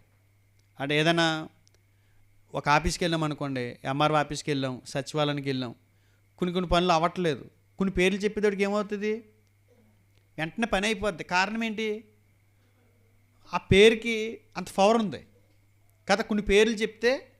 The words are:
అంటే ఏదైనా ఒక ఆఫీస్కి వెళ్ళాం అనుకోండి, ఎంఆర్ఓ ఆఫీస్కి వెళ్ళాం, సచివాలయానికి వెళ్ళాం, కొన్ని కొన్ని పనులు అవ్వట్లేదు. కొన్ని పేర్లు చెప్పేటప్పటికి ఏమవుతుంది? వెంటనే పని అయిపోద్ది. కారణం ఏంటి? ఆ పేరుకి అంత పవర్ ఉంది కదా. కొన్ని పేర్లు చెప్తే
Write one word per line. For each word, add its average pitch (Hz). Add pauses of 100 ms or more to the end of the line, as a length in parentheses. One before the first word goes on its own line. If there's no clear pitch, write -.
(800)
అంటే 143
ఏదైనా 160 (1040)
ఒక 143
ఆఫీస్కి 156
వెళ్ళాం 165
అనుకోండి, 135
ఎంఆర్ఓ 143
ఆఫీస్కి 147
వెళ్ళాం, 135
సచివాలయానికి 143
వెళ్ళాం, 127 (640)
కొన్ని 180
కొన్ని 180
పనులు 175
అవ్వట్లేదు. 165 (320)
కొన్ని 190
పేర్లు 190
చెప్పేటప్పటికి 202
ఏమవుతుంది? 208 (1120)
వెంటనే 160
పని 202
అయిపోద్ది. 208
కారణం 202
ఏంటి? 220 (1500)
ఆ 175
పేరుకి 220 (180)
అంత 180
పవర్ 208
ఉంది 170 (800)
కదా. 214
కొన్ని 208
పేర్లు 214
చెప్తే 220 (120)